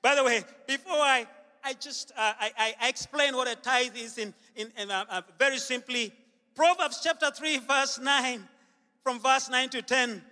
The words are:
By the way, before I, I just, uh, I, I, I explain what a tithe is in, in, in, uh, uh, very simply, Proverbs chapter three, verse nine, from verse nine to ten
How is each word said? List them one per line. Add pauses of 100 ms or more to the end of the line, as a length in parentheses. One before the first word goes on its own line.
By
the
way, (220)
before
I, (380)
I
just,
uh,
I,
I,
I
explain
what
a
tithe
is
in, (220)
in,
in,
uh,
uh, (160)
very
simply, (420)
Proverbs
chapter
three,
verse
nine, (540)
from
verse
nine
to
ten